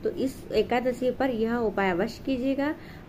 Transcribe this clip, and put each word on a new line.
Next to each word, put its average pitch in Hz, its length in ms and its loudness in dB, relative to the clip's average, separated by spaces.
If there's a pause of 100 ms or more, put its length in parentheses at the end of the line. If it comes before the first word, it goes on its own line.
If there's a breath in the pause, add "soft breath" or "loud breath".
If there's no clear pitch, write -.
तो - 60 0
इस - 340 -4 (100)
एकादशी 247 560 2
पर 269 200 2
यह 226 260 0
उपाय 202 340 2
अवश्य 170 360 0
कीजिएगा। 269 480 0 (340 loud breath)